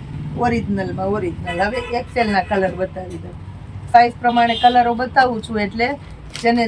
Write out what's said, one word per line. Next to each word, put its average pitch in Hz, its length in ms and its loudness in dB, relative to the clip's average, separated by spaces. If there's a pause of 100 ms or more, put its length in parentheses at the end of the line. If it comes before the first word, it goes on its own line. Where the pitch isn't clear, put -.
(400)
ઓરિજિનલમાં 196 800 -2
ઓરિજિનલ. 175 440 -4
હવે 214 180 0 (200)
એક્સએલના 208 500 0
કલર 190 260 0
બતાવી 185 480 -6
દઉં. - 120 -12 (560)
સાઇઝ 240 300 8
પ્રમાણે 233 400 2
કલરો 247 340 6
બતાવું 247 480 2
છું, 214 160 -4
એટલે 214 280 0 (540)
જેને 233 260 2